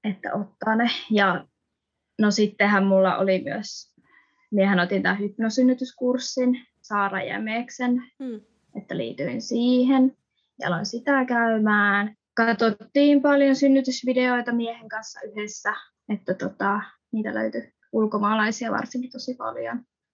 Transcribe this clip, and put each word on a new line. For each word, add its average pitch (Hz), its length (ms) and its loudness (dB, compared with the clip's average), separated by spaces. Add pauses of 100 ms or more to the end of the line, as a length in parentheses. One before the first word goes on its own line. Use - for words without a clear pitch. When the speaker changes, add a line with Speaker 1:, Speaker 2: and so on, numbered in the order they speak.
Speaker 1:
että 202 300 -6
ottaa 214 420 -4
ne. 233 140 0 (220)
Ja 196 340 2 (760)
no 208 120 4
sittenhän 208 540 2
mulla 190 320 4
oli 190 260 0
myös, - 500 -10 (580)
miehän 196 280 4
otin 190 240 0
tämän 190 160 0
hypnosynnytyskurssin 247 1400 0 (200)
Saara 196 420 -2
Jämeksen, 247 800 -4 (200)
Speaker 2:
Hmm. 226 180 -10 (400)
Speaker 1:
että - 160 -8
liityin 123 440 -6
siihen 254 760 2 (420)
ja - 80 -6
aloin 175 180 -4
sitä 262 400 -2
käymään. 214 880 2 (200)
Katsottiin 233 840 2
paljon 277 340 4
synnytysvideoita 254 960 2
miehen 233 380 -4
kanssa 220 320 -12
yhdessä, 208 520 -8 (360)
että 196 240 -4
tota, - 480 -4 (300)
niitä 110 220 -4
löytyi 110 400 -6 (180)
ulkomaalaisia 214 800 -2
varsinkin 247 400 -6
tosi 254 220 -10
paljon, 233 520 -8 (280)